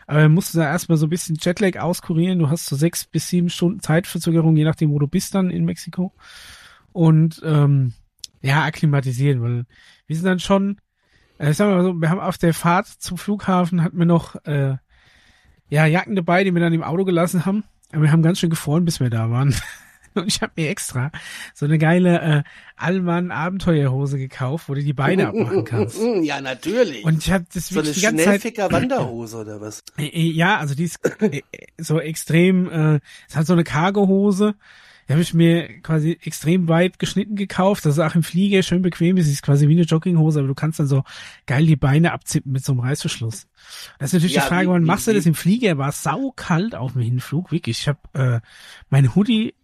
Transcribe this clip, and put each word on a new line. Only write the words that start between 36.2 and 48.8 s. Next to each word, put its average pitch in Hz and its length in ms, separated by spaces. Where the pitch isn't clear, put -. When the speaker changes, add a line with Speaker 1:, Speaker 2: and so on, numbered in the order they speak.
Speaker 1:
extrem 165 460
weit 175 280
geschnitten 208 380
gekauft, 196 500
dass 143 100
es 165 40
auch 156 160
im 160 80
Flieger 190 400
schön 180 180
bequem 180 360
ist. 170 80
Sie 143 80
ist - 100
quasi 143 240
wie 151 60
eine 170 80
Jogginghose, 160 580
aber 135 80
du 139 80
kannst 156 240
dann 147 80
so 135 160
geil 143 200
die 156 100
Beine 147 380
abzippen - 400
mit 131 100
so 143 80
einem 123 80
Reißverschluss. 123 680
Das 135 100
ist - 40
natürlich 170 220
Speaker 2:
Ja, 143 80
Speaker 1:
die - 40
Frage, 180 220
Speaker 2:
wie, - 20
Speaker 1:
wann 175 120
Speaker 2:
wie, 160 40
Speaker 1:
machst 196 200
du 220 60
das 185 120
Speaker 2:
wie? 170 40
Speaker 1:
im 156 60
Flieger? 196 420
War 139 140
saukalt 202 840
auf 120 200
dem 123 80
Hinflug, 127 500
wirklich. - 300
Ich - 80
hab, - 280
äh, 123 220